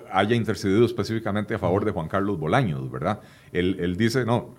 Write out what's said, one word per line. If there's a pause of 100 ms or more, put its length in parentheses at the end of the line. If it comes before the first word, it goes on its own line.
(120)
haya
intercedido
específicamente
a
favor
de
Juan
Carlos
Bolaños,
¿verdad? (320)
Él,
él
dice,
no,